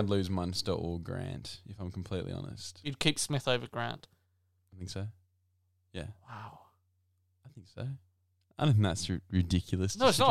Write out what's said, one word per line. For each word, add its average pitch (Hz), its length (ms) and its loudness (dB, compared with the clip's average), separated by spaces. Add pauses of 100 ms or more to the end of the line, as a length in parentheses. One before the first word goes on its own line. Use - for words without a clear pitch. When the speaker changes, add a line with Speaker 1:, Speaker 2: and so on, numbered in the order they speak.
Speaker 1:
I'd 98 40 0
lose 98 200 2
Munster 92 420 -2
or 85 280 -4
Grant, 92 680 -8
if 101 100 -14
I'm 90 120 -8
completely 90 420 -6
honest. - 500 -12
Speaker 2:
You'd 139 160 -8
keep 156 200 2
Smith 139 280 -2
over 123 200 0
Grant. 117 400 -8 (680)
Speaker 1:
I 92 40 -20
think 90 120 -10
so. 98 180 -6 (880)
Yeah. 87 140 -8 (200)
Speaker 2:
Wow. 110 320 -16 (880)
Speaker 1:
I 127 80 -20
think - 200 -20
so. 123 140 -8 (680)
I - 80 2
don't 143 80 8
think 104 100 8
that's 92 260 2
ri-, 90 120 0 (100)
ridiculous 92 640 2
Speaker 2:
No, 254 80 4
Speaker 1:
to 254 40 10
Speaker 2:
it's 165 100 4
not 262 120 6